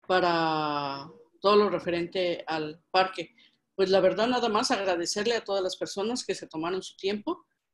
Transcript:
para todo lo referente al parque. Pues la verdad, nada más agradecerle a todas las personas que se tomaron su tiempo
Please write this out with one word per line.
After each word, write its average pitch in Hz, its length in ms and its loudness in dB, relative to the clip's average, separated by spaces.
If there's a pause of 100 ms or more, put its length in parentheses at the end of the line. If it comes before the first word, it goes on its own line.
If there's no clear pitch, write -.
para 156 1040 0 (320)
todo 202 140 6
lo 208 160 6
referente 175 760 -2
al 156 340 -6 (120)
parque. 185 420 0 (400)
Pues 190 160 2
la 190 120 6
verdad, 185 260 4
nada 240 220 0
más 220 200 0
agradecerle 196 680 0
a 220 80 -4
todas 196 200 -2
las 185 140 -4
personas 208 460 -4
que 185 120 -4
se - 100 -12
tomaron 175 380 -6
su - 140 -16
tiempo 208 500 -6 (260)